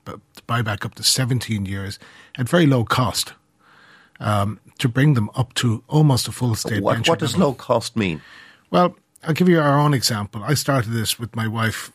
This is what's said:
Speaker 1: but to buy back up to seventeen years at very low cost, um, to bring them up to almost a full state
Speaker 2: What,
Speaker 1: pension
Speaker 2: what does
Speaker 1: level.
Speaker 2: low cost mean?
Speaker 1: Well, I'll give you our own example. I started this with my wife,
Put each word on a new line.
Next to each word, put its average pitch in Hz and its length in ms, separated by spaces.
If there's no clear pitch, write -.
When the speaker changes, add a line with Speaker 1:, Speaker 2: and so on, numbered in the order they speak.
Speaker 1:
but - 140
to - 140
buy 120 140
back 107 220
up 110 120
to - 80
seventeen 117 600
years 98 320
at 131 120
very 175 180
low 131 160
cost, - 520
um, 104 400
to 131 100
bring 139 260
them 107 220
up - 180
to 113 320
almost 151 400
a 110 60
full 120 240
state 107 260
Speaker 2:
What, 110 140
Speaker 1:
pension 117 160
Speaker 2:
what 160 80
does 143 160
Speaker 1:
level. 151 140
Speaker 2:
low 120 40
cost - 420
mean? 92 240
Speaker 1:
Well, 175 240
I'll 160 120
give 180 140
you 170 120
our 143 180
own 147 160
example. 107 480
I 151 120
started 127 360
this 113 300
with 113 160
my 113 100
wife, 110 480